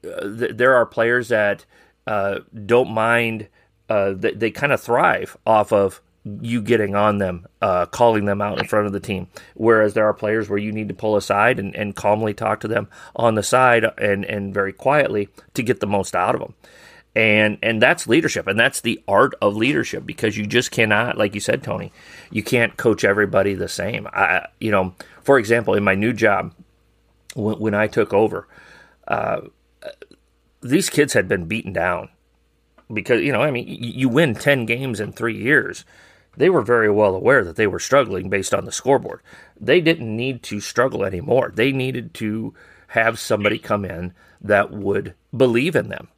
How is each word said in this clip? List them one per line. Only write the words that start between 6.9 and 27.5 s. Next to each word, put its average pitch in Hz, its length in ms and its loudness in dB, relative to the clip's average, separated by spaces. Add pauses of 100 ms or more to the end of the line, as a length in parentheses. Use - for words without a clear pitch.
on 104 240 2
them, 90 280 -4 (140)
uh, 90 240 2
calling 113 400 2
them 101 160 0
out 101 180 -4
in - 80 -4
front 104 200 0
of 98 80 -6
the 98 60 -4
team. 92 280 -8 (240)
Whereas 110 400 2
there 107 140 2
are 104 80 0
players 107 340 -4
where 101 100 -4
you 104 140 -6
need 107 160 -8
to 101 60 -10
pull 107 240 -2
aside 107 400 2
and, 98 180 -8
and 101 180 -6
calmly 107 380 0
talk 107 280 -2
to 110 80 -8
them 110 200 -2 (260)
on 117 200 2
the 107 80 0
side 120 420 4 (140)
and, 101 260 0
and 101 300 -6
very 98 180 -2
quietly 131 560 0 (240)
to 127 100 -4
get 117 180 -2
the - 60 -2
most 98 300 -2
out 92 180 0
of - 60 -6
them. - 140 -12 (600)
And, 107 480 4
and 110 180 0
that's 135 280 2
leadership, 139 380 2
and 101 120 -2
that's 127 220 0
the - 260 -4
art 110 360 4
of 104 120 2
leadership, 123 520 -2
because 110 320 -4
you 107 80 -4
just 120 240 0
cannot, 110 480 0
like 104 160 0
you 104 60 -6
said, - 220 -2
Tony, - 300 -8 (380)
you 107 120 -4
can't 117 360 0
coach 110 260 2
everybody 101 480 2
the 92 160 -6
same. - 380 -8
I, 92 400 0 (120)
you 110 120 -4
know, 92 240 0 (280)
for 139 160 6
example, 113 360 2
in 104 100 2
my 95 100 4
new 110 200 0
job, 101 400 0 (800)
when, 107 240 -4